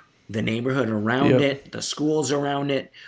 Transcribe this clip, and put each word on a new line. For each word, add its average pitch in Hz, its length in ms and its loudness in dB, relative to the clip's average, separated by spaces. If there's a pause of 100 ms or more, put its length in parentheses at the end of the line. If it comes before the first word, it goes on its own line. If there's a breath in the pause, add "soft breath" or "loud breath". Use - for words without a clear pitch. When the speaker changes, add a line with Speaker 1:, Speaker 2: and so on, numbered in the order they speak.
(300)
Speaker 1:
the 107 120 -2
neighborhood 120 480 0
around 117 420 2
Speaker 2:
Yep. 127 100 6
Speaker 1:
it, 139 300 -2
the - 100 -10
schools 151 500 0
around 143 400 0
it, 135 200 -4 (160 loud breath)